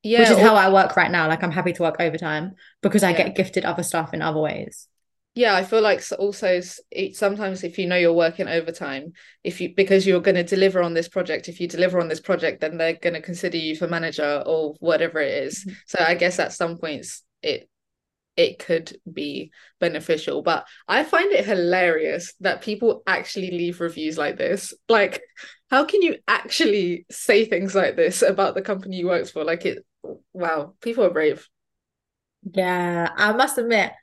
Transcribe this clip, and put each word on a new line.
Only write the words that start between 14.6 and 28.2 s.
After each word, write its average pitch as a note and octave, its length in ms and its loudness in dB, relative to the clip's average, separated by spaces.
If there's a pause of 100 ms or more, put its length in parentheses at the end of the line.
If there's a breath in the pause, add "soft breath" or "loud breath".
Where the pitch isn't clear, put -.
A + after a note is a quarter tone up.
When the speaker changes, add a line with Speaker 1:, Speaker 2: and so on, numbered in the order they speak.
Speaker 1:
whatever E3 420 0
it C#3 120 0 (120)
is. D3+ 200 -10
Speaker 2:
Mm-hmm. F#3+ 80 -12 (140 loud breath)
Speaker 1:
So F3+ 180 0
I E3+ 100 4
guess F3 240 0
at E3 140 -2
some E3+ 260 -4
points - 440 -10 (200)
it, - 260 -6 (680)
it - 240 2
could E3 360 -4 (140)
be D3+ 400 -10 (300 soft breath)
beneficial. D#3 640 -2
But D#3+ 240 0 (200 loud breath)
I A#3+ 160 2
find E4+ 300 0
it G#3 140 2
hilarious F3 920 0
that F#3 220 -2
people G#3+ 440 -2
actually F#3 440 -4
leave F3 300 -4
reviews E3 380 -6
like D3 180 -4
this. - 360 -4 (160)
Like, G3+ 320 2 (500 loud breath)
how C4+ 160 4
can G4+ 160 2
you D#4+ 160 2 (100)
actually G3+ 840 0
say A3 360 2
things F#3+ 280 -4
like F#3 220 2
this E3+ 260 2